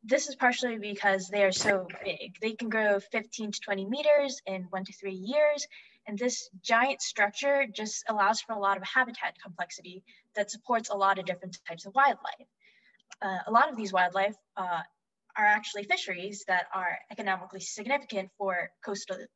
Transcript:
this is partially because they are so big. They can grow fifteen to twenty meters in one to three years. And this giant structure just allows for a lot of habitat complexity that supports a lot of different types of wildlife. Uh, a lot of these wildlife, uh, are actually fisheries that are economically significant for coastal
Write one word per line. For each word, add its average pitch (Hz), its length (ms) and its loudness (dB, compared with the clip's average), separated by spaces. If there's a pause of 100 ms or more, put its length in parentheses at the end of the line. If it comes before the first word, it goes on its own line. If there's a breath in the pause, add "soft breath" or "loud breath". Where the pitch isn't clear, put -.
this 254 240 2
is 269 80 -10
partially 247 420 0
because 202 500 0
they 202 140 2
are 190 100 6
so 190 340 2 (180)
big. 185 360 -6
They 220 120 -2
can 226 160 -6
grow 214 320 4
fifteen 220 520 -6
to - 80 -6
twenty 196 240 -4
meters 285 600 4
in 190 240 -6
one 190 140 -4
to - 80 -14
three 196 220 -8
years. 285 520 0 (400 loud breath)
And 208 120 -8
this 247 300 -2 (120)
giant 254 420 2
structure 277 720 2
just 214 360 -6
allows 214 320 2
for - 120 -8
a 214 60 -4
lot 196 180 2
of 190 80 -10
habitat 247 560 -2
complexity 180 640 -12 (300 soft breath)
that 202 160 -2
supports 226 380 -2
a 208 80 -2
lot 196 220 4
of 185 60 -6
different 185 340 -6 (100)
types 170 160 -10
of 196 100 -16
wildlife. - 540 2 (720 soft breath)
Uh, 190 260 -2
a 214 40 -4
lot 262 200 6
of 254 60 -8
these 208 160 -4
wildlife, 190 440 2 (200)
uh, 180 240 -2 (560)
are 214 100 4
actually 208 380 2
fisheries 202 600 -4
that 180 260 2
are 175 260 -2 (120)
economically 190 500 -4
significant 214 800 -4
for 185 320 -2 (140)
coastal 196 320 -6 (200)